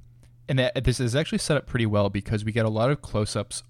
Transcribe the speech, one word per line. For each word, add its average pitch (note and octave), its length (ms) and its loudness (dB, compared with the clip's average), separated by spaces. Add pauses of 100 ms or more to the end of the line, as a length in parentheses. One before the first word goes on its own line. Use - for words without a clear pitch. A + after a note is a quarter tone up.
(480)
and C3 100 2
that, B2+ 260 0
this B2+ 140 2
is A#2+ 160 0
actually D#3+ 240 0
set D#3 200 0
up - 80 -4
pretty A#2 200 0
well G#2 240 2
because G2+ 340 -2
we A2 80 -4
get A2+ 120 2
a A2 60 0
lot A2 200 2
of D3 120 -2
close-ups - 680 -4